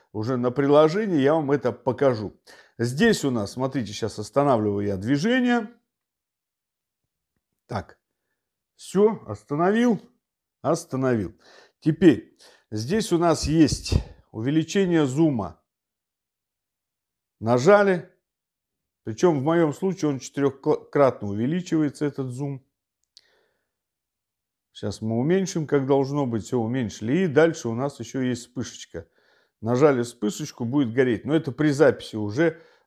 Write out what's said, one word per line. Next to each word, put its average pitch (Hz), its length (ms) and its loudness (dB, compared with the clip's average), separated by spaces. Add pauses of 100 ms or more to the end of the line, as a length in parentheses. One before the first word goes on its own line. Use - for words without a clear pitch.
(120)
уже 110 240 -4
на 123 140 0
приложении, 156 680 4
я 139 140 4
вам 147 180 -2
это 127 180 0
покажу. 117 680 -2 (380)
Здесь 147 460 2
у 139 60 0
нас, 107 220 -4
смотрите, 127 400 -6
сейчас 104 260 -8
останавливаю 107 680 0
я 98 120 -4
движение. 226 720 -2 (2000)
Так, - 320 -10 (760)
всё, 202 520 0
остановил, 190 720 0 (640)
остановил. 131 720 -2 (460)
Теперь 147 560 4 (340)
здесь 135 420 -4
у 170 60 2
нас 165 260 0
есть 151 500 2 (360)
увеличение 160 760 0
зума. 127 520 -2 (1800)
Нажали. 170 720 4 (920)
Причём 147 340 0
в 127 40 -2
моём 160 300 2
случае 170 380 -4
он 135 80 -4
четырёхкратно 139 1120 0
увеличивается, 151 760 -2
этот 139 220 -6
зум. 131 360 -10 (2000)
Сейчас - 280 -10
мы 110 180 -4
уменьшим, 165 480 -2
как 139 200 0
должно 139 400 0
быть, 113 180 -4
всё 127 140 -4
уменьшили. 117 640 -4
И 190 60 0
дальше 151 420 0
у 113 60 -4
нас 135 260 -6
ещё 135 200 -8
есть 127 220 -2
вспышечка. - 640 -12 (560)
Нажали 123 400 4
вспышечку, 147 640 -6
будет 127 260 0
гореть. 120 320 2
Но 143 100 -2
это 156 160 -2
при 151 200 0
записи 135 460 2
уже 120 440 -2 (260)